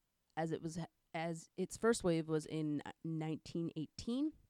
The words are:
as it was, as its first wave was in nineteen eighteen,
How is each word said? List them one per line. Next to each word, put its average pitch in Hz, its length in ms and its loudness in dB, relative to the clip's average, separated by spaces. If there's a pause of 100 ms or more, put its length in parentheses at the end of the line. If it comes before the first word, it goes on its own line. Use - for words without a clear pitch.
(360)
as 165 160 2
it - 100 -2
was, 165 160 -6 (360)
as 165 420 -4
its 185 220 -4
first 233 260 4
wave 165 240 4
was 156 160 2
in 151 380 0 (200)
nineteen 160 720 -2
eighteen, 269 580 -2 (180)